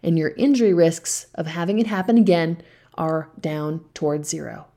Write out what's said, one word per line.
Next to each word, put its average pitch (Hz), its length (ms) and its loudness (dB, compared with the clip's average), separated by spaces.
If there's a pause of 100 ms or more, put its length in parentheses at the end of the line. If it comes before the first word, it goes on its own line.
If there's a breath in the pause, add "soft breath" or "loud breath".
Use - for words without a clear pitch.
and 170 160 0
your 156 200 0
injury 240 360 4
risks 170 640 0
of 160 140 -6
having 175 320 -2
it 226 80 0
happen 214 280 0
again 170 460 4 (320 soft breath)
are 160 360 -4 (100)
down 151 440 -6 (100)
towards 151 340 -4
zero. 135 380 -10 (100)